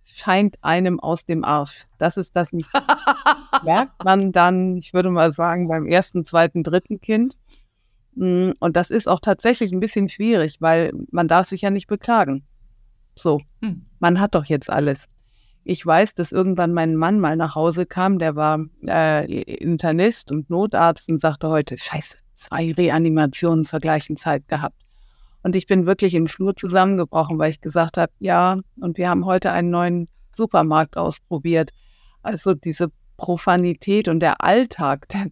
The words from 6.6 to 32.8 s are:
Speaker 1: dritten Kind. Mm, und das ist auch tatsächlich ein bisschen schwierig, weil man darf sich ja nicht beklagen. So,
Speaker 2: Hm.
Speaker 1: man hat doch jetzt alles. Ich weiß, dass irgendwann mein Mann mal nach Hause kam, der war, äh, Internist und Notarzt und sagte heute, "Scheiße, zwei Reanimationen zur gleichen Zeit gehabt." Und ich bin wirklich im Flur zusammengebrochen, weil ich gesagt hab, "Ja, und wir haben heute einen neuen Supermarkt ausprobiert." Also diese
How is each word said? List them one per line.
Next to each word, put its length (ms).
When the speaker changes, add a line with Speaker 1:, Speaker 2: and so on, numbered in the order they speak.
Speaker 1:
dritten 380
Kind. 360
Mm, 420
und 180
das 140
ist 180
auch 120
tatsächlich 520
ein 80
bisschen 300
schwierig, 500
weil 320
man 160
darf 180
sich 160
ja 80
nicht 160
beklagen. 600
So, 280
Speaker 2:
Hm. 240
Speaker 1:
man 200
hat 140
doch 120
jetzt 260
alles. 340
Ich 160
weiß, 300
dass 160
irgendwann 400
mein 240
Mann 240
mal 160
nach 180
Hause 320
kam, 340
der 180
war, 220
äh, 380
Internist 1080
und 180
Notarzt 600
und 100
sagte 300
heute, 280
"Scheiße, 380
zwei 360
Reanimationen 920
zur 160
gleichen 340
Zeit 320
gehabt." 340
Und 140
ich 100
bin 180
wirklich 280
im 140
Flur 280
zusammengebrochen, 840
weil 140
ich 80
gesagt 380
hab, 220
"Ja, 420
und 180
wir 120
haben 160
heute 260
einen 180
neuen 380
Supermarkt 640
ausprobiert." 760
Also 320
diese 360